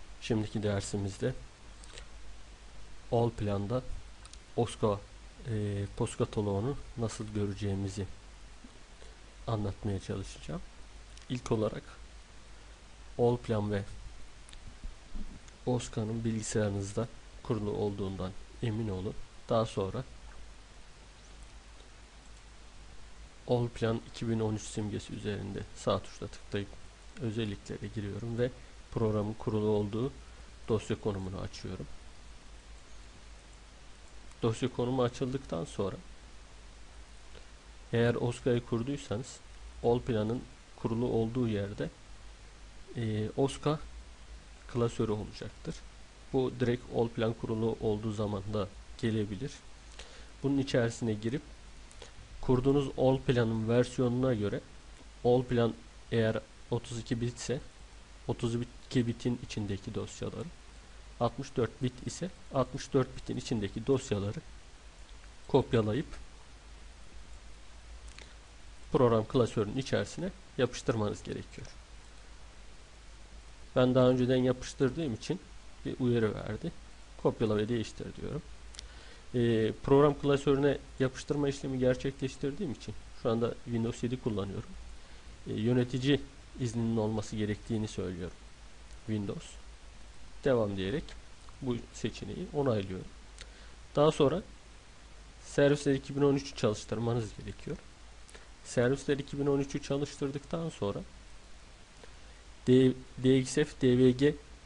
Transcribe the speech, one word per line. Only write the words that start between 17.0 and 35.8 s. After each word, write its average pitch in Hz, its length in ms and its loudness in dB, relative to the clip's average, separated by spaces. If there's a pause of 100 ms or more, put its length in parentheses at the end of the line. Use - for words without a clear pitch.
kurulu 107 280 0
olduğundan 98 600 -2 (320)
emin 113 260 0
olun. 92 240 -2 (360)
Daha 113 160 6
sonra 101 380 -2 (3500)
Allplan 117 640 2
iki - 200 -2
bin 113 100 2
on 110 160 2
üç 104 60 -4
simgesi 104 520 -4
üzerinde 101 460 -4 (160)
sağ 98 240 2
tuşla - 280 -8
tıklayıp - 420 -6 (520)
özelliklere 107 720 -2
giriyorum 107 420 -4
ve 123 140 2 (400)
programın 107 420 2
kurulu 107 340 2
olduğu 107 440 2 (560)
dosya 110 340 2
konumunu 95 380 -2
açıyorum. 95 480 -6 (2500)
Dosya 123 320 2
konumu 123 300 2
açıldıktan 135 600 0
sonra 98 300 -2 (2000)